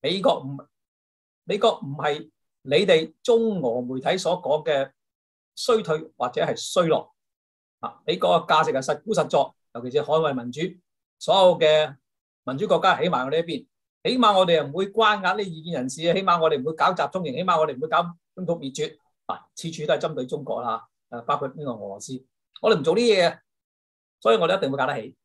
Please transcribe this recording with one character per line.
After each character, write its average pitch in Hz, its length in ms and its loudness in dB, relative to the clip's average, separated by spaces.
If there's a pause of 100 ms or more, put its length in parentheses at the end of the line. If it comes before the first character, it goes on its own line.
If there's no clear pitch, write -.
美 180 200 -2
國 175 200 2
唔， 135 160 -10 (840)
美 190 140 -4
國 220 220 0
唔 139 180 -10
係 147 320 -6 (320)
你 131 100 -6 (140)
哋 160 280 2 (100)
中 226 380 2
俄 123 200 -2
媒 127 180 -6
體 147 180 0
所 175 240 -2
講 151 240 -2
嘅 139 260 -2 (640)
衰 - 280 0
退 160 160 -2 (180)
或 123 120 -2
者 151 160 -2
係 131 100 -2
衰 - 320 -2
落。 - 260 -2 (680)
啊， - 240 -12
美 175 120 -2
國 175 280 2
嘅 - 40 -18
價 156 140 4
值 156 80 0
係 131 100 -2
實 147 220 -4
估 214 100 -4
實 156 140 0
作， 139 260 0 (200)
尤 123 100 -12
其 123 140 -10
是 143 60 0
捍 151 160 0
衛 151 140 0
民 123 180 -6
主。 147 100 -8 (560)
所 - 180 0
有 180 240 6
嘅 151 340 4 (500)
民 135 140 -6
主 185 100 -2
國 165 120 4
家 185 220 2
起 170 80 2
埋 127 160 0
我 135 60 -4
哋 156 80 0
一 165 40 -2
邊， 165 240 -8 (360)
起 240 140 0
碼 214 200 4
我 185 100 6
哋 160 180 4
唔 139 80 -10
會 196 180 -2
關 214 320 2
押 185 120 0
啲 214 80 -4
異 160 200 -10
見 170 100 -8
人 131 160 -4
士， 131 120 -10
起 175 220 2
碼 175 180 2
我 160 80 4
哋 143 120 0
唔 127 40 -6
會 160 80 -4
搞 170 200 2
集 175 80 -4 (100)
中 185 120 -6
營， 139 120 -6
起 165 80 -4
碼 175 160 2
我 156 80 4
哋 135 100 -6
唔 - 40 -12
會 160 60 -6
搞 160 140 2 (340)
中 185 100 -10
國 170 140 -2
滅 135 140 -10
絕。 151 240 -6 (280)
啊， - 200 -10 (100)
次 165 140 -10
次 151 160 -10
都 160 80 2
係 139 60 0
針 160 160 -4
對 127 100 -6
中 143 180 -8
國 113 180 -6
啦， 113 260 -6 (220)
誒， 117 140 -12
包 143 140 -2
括 139 100 -6
呢 131 60 -10 (100)
個 135 80 -8
俄 113 60 -10
羅 101 220 -12
斯， - 260 -14 (360)
我 220 140 4
哋 170 40 -2
唔 139 40 -4
做 160 120 2
呢 226 60 2
啲 233 140 4 (140)
嘢， - 100 -10 (840)
所 113 120 4
以 113 40 4
我 170 120 2
哋 190 80 2
一 - 40 -2
定 135 100 -2
會 139 60 -4
搞 - 100 0
得 131 140 -4
起。 - 240 -16